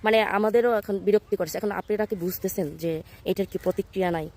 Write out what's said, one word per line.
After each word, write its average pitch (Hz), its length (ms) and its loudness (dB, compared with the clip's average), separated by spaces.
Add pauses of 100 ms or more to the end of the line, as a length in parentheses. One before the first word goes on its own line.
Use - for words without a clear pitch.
মানে 220 180 4
আমাদেরও 220 520 4
এখন 202 260 -2
বিরক্তি 208 360 2
করছে। 170 220 -4
এখন 208 140 -2
আপনারা 208 340 -2
কি 214 100 -4
বুঝতেছেন 175 600 -4
যে 160 260 -4 (220)
এটার 190 200 0
কি - 120 -8
প্রতিক্রিয়া - 540 -2
নাই 160 260 -4